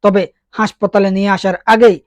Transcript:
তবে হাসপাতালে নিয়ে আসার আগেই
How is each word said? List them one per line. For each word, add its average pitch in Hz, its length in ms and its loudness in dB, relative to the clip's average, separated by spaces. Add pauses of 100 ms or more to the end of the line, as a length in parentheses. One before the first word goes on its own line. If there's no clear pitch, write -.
তবে 196 200 2 (280)
হাসপাতালে 202 600 -2
নিয়ে 196 240 -2
আসার 185 200 -4 (180)
আগেই 220 340 4